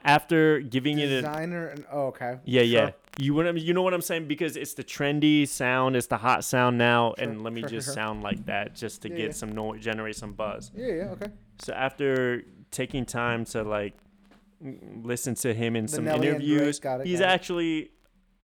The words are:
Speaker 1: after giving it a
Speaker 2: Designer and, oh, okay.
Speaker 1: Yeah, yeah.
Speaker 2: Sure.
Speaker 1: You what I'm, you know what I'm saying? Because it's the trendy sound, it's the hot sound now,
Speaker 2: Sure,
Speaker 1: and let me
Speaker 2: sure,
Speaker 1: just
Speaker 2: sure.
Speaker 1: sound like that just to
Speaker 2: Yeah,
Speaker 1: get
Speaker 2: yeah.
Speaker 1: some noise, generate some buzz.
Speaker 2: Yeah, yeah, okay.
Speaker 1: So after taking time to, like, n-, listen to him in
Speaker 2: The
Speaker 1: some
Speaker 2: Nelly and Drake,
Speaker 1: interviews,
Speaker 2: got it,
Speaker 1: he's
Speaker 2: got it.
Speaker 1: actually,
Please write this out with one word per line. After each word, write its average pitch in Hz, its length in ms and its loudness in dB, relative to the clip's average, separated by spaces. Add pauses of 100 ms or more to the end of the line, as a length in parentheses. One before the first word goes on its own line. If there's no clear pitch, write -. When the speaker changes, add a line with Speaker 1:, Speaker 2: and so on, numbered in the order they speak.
Speaker 1:
after 156 580 6
giving 135 380 0
it 147 60 0
a 135 160 2
Speaker 2:
Designer 160 480 -6
and, 143 240 -14
oh, 143 160 -2
okay. 127 360 -6
Speaker 1:
Yeah, 123 180 6
yeah. 117 240 6
Speaker 2:
Sure. - 80 -8 (240)
Speaker 1:
You 139 160 2
what 165 120 2
I'm, 170 120 0
you 165 160 0
know 185 80 2
what 185 120 2
I'm 175 60 -2
saying? 165 260 -4
Because 147 300 -4
it's 139 180 -8
the 135 80 -10
trendy 147 640 4
sound, 131 500 2
it's 120 120 2
the 120 80 0
hot 113 280 2
sound 123 340 4
now, 120 400 6
Speaker 2:
Sure, 127 100 -2
Speaker 1:
and 110 160 -8
let 113 80 -6
me 117 80 -8
Speaker 2:
sure, 113 80 -6
Speaker 1:
just 113 200 -6
Speaker 2:
sure. 139 60 -6
Speaker 1:
sound 107 280 -4
like 101 240 -4
that 101 280 -4
just - 280 -10
to 170 80 -8
Speaker 2:
Yeah, 170 60 -8
Speaker 1:
get 110 100 -4
Speaker 2:
yeah. 107 60 -6
Speaker 1:
some 107 200 -8
noise, 110 300 -6
generate 110 340 -4
some 104 160 -12
buzz. 107 420 -8
Speaker 2:
Yeah, 247 120 -10
yeah, 180 240 -4
okay. 185 160 -10 (340)
Speaker 1:
So - 140 -10
after 131 680 0 (300)
taking 127 320 -4
time 117 420 -2
to, 113 160 -4
like, 104 320 -4 (720)
n-, 113 400 -14
listen 120 320 -2
to 120 180 0
him 117 220 0
in 110 100 0
Speaker 2:
The 156 60 -6
Speaker 1:
some 156 140 -2
Speaker 2:
Nelly 151 220 2
and 151 100 2
Drake, 143 120 -2
Speaker 1:
interviews, 147 300 2
Speaker 2:
got 131 220 -4
it, 175 40 -6
Speaker 1:
he's 180 140 0
Speaker 2:
got 190 60 6
it. 185 80 6
Speaker 1:
actually, 170 560 -2 (560)